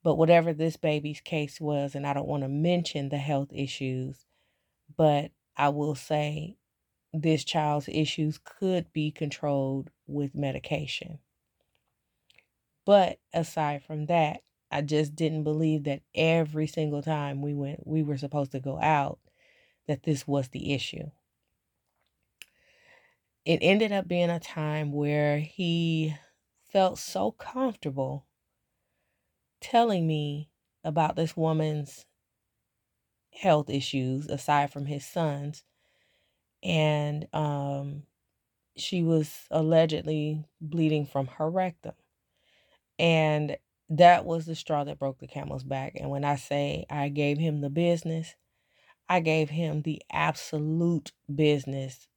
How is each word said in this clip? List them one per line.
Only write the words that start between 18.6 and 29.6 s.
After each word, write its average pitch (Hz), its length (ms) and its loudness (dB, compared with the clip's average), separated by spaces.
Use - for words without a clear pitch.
go 135 200 -6
out, 147 400 0
that 143 160 -2
this 147 240 -2
was 139 220 0
the - 240 -4
issue. - 380 -6
It 165 180 4
ended 202 300 4
up 190 160 -2
being 175 220 2
a 170 100 -2
time 151 500 -4
where 147 480 2
he 160 800 -2
felt 185 260 2
so 196 340 -2
comfortable 143 920 -4